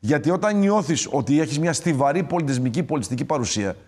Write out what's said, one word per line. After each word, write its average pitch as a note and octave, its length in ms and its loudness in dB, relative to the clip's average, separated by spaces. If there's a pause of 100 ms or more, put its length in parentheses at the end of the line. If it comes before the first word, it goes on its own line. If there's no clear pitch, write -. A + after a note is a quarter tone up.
Γιατί C#3+ 300 0
όταν G#3 280 2
νιώθεις G3 520 2
ότι C#3 300 2
έχεις D3+ 180 -2
μια E3 140 0
στιβαρή D3 500 0
πολιτισμική, C3+ 600 -2
πολιτιστική B2+ 420 -4
παρουσία, G#2+ 520 -2 (120)